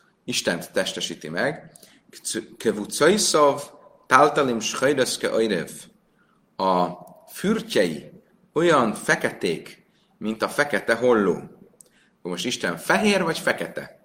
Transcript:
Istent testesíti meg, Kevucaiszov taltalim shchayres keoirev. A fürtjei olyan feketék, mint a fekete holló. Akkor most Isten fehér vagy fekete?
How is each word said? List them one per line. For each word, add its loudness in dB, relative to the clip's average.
Istent -4
testesíti -6
meg, -4
Kevucaiszov 2
taltalim 4
shchayres 0
keoirev. 0
A 2
fürtjei -2
olyan 4
feketék, -4
mint -6
a 0
fekete -2
holló. 2
Akkor -16
most -6
Isten -4
fehér 2
vagy -4
fekete? -6